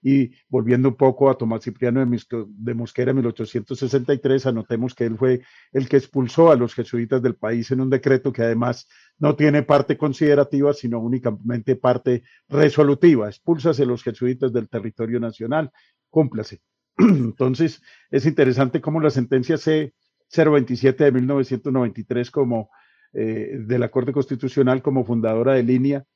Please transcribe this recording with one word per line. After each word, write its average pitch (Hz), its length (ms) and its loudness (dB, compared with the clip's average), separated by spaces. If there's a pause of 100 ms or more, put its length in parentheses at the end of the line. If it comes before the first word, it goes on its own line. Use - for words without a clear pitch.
y 135 280 0 (180)
volviendo 123 400 0
un 123 80 -2
poco 135 320 2
a 131 80 2
Tomás 113 260 -6
Cipriano 123 380 -2
de 131 60 0
Misco-, 117 420 -6
de 107 240 -10
Mosquera 120 380 -4
en 135 80 0
mil 120 80 0
ochocientos 117 520 -8
sesenta 131 360 -2
y 127 60 -6
tres, 131 260 0
anotemos 117 480 -4
que 120 100 -4
él 113 140 -4
fue 127 240 0 (280)
el 131 160 -4
que 139 120 2
expulsó 135 520 2
a 147 60 6
los 120 180 -2
jesuitas 120 480 -4
del 120 120 0
país 120 360 -6
en 131 120 -2
un 131 80 -2
decreto 135 420 0
que 123 100 -4
además 117 460 -2 (300)
no 147 180 0
tiene 147 260 2
parte 143 360 2
considerativa, 143 760 2
sino 120 260 -6
únicamente 120 800 -4
parte 123 460 0 (260)
resolutiva. 143 800 4
Expúlsase 143 560 -2
los 123 180 -4
jesuitas 127 480 -4
del 113 200 -4
territorio 113 500 -6
nacional, 117 500 -6 (380)
cúmplase. 120 540 -2 (180)
<clears throat> - 160 -20
Entonces, 135 840 2 (280)
es 143 140 0
interesante 131 560 2
cómo 160 180 -4
la 151 120 2
sentencia 131 480 -2
C 156 340 -2 (420)
cero 151 180 4
veintisiete 131 520 2
de 139 80 6
mil 127 140 0
novecientos 135 440 -2
noventa 120 300 -2
y 107 40 -10
tres, 123 260 -4
como, 120 400 -2 (420)
eh, 110 540 -6
de 123 120 -2
la 120 120 -2
Corte 127 240 -4
Constitucional 131 680 0
como 131 240 -2
fundadora 113 480 0
de 131 100 2
línea 131 540 0